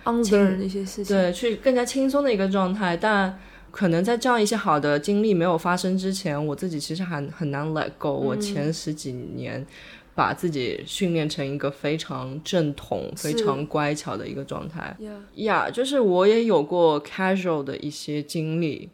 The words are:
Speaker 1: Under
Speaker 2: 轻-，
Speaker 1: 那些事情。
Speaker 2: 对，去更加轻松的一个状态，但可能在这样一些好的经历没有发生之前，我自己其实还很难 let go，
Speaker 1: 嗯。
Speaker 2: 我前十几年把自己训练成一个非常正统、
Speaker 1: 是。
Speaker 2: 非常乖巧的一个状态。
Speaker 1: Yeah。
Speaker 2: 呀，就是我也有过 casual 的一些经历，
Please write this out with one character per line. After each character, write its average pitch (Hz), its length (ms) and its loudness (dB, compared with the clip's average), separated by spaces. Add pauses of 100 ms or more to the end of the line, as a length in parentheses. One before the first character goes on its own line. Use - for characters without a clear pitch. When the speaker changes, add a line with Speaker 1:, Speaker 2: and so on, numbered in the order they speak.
Speaker 1:
Under 240 200 0
Speaker 2:
轻-， 196 360 4
Speaker 1:
那 196 80 -4
些 196 160 -4
事 190 180 -8
情。 196 140 0
Speaker 2:
对， 185 160 4
去 220 240 -2
更 262 180 2
加 240 120 2
轻 269 240 0
松 285 160 2
的 254 80 2
一 - 20 2
个 190 140 2
状 190 240 2
态， 185 240 0
但 196 420 2 (320)
可 202 160 0
能 170 160 4
在 233 140 2
这 233 100 0
样 240 140 4
一 208 40 4
些 220 120 2
好 180 200 2
的 147 220 2
经 202 240 2
历 220 100 4
没 170 120 4
有 175 120 4
发 175 200 0
生 185 200 0
之 190 160 -2
前， 151 340 -2
我 147 60 -2
自 185 140 -4
己 160 100 -4
其 143 160 -6
实 180 100 -4
还 156 260 -4
很 156 220 -4
难 143 200 -4
let 156 260 -2
go， 151 120 -2
Speaker 1:
嗯。 135 160 0
Speaker 2:
我 - 100 0
前 196 380 -2
十 160 200 -6
几 143 200 -8
年 123 520 -8 (500)
把 117 160 2
自 - 160 -4
己 131 380 -2
训 185 260 -2
练 160 160 0
成 151 160 -4
一 139 140 -4
个 143 140 -2
非 147 260 -4
常 135 460 -8
正 165 320 2
统、 - 400 -6
Speaker 1:
是。 156 140 -4
Speaker 2:
非 151 40 0
常 147 320 0
乖 151 300 0
巧 139 200 -6
的 101 120 -8
一 - 80 -8
个 139 80 -6
状 - 260 -10
态。 165 300 -10
Speaker 1:
Yeah。 208 460 -12
Speaker 2:
呀， 185 260 2
就 240 120 0
是 269 160 2
我 190 280 6
也 226 160 6
有 196 180 4
过 156 420 4
casual 185 600 0
的 135 140 -6
一 - 120 -8
些 147 320 -6
经 156 400 -2
历， - 320 -4